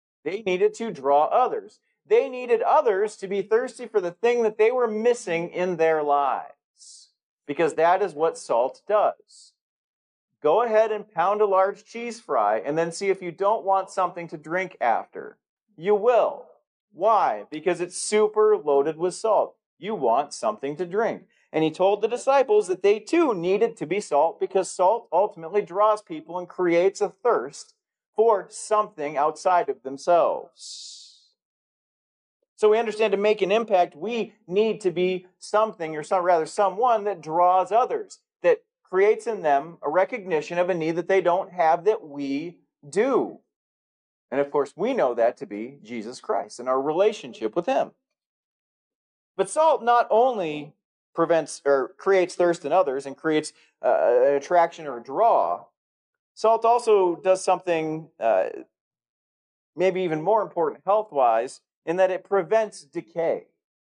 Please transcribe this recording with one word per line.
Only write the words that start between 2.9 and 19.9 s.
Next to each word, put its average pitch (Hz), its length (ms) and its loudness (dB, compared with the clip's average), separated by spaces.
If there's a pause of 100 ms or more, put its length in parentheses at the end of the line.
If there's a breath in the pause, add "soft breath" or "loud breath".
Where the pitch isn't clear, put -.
to 196 100 -10
be 196 140 -2
thirsty 240 460 -2
for 208 140 0
the 175 100 -4
thing 240 320 0
that 214 140 0
they 220 140 4
were 247 160 0
missing 214 600 -2
in 180 280 -4
their 160 260 2
lives. 139 1040 -4 (360)
Because 165 300 -2
that 170 260 2
is 185 120 -2
what 160 240 -2
salt 123 500 -2
does. - 640 -2 (880)
Go 175 220 4
ahead 220 280 2
and 214 180 -6
pound 196 320 -2
a 214 40 4
large 190 400 0
cheese 233 340 -12
fry 110 400 0
and 143 180 -4
then 170 140 -2
see 196 180 -4
if 190 120 -4
you 180 100 -10
don't 202 320 -2
want 190 280 -2
something 170 380 -4
to 170 80 -14
drink 165 440 -8
after. 92 560 -4 (400)
You 196 180 0
will. 202 520 0 (440)
Why? 156 580 0
Because 170 300 -4
it's 175 180 -8
super 214 600 2
loaded 147 400 0
with 175 160 -4
salt. 185 420 0 (220)
You 196 180 -8